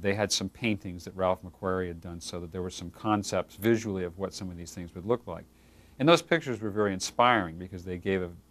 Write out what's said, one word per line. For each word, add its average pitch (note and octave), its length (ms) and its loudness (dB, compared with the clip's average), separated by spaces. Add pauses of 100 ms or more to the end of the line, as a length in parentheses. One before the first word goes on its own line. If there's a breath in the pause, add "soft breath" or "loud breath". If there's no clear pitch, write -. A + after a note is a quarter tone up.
they G2 140 2
had G#2 160 2
some F#2+ 180 0
paintings G2 560 -4
that F#2 100 -12
Ralph F#2 280 2
McQuarrie F#2 440 -2
had E2+ 140 -8
done E2+ 180 -10
so F2 200 -8
that E2+ 120 -10
there F2+ 120 -4
were F2+ 80 -4
some F2 180 -10
concepts G2+ 680 0
visually G#2+ 460 2
of F2 140 -6
what F#2+ 160 -4
some F#2+ 160 -8
of F2 80 -10
these E2+ 160 -12
things F2 220 -12
would F2+ 100 -10
look A#2 220 0
like. E2 160 -10 (560 soft breath)
And C#3 100 4
those E3 140 8
pictures C#3 380 0
were G#2+ 100 -4
very G2+ 220 2
inspiring F#2+ 680 2
because F2+ 260 -10
they F#2 120 -4
gave F#2+ 260 0
a, F2 80 -6 (200)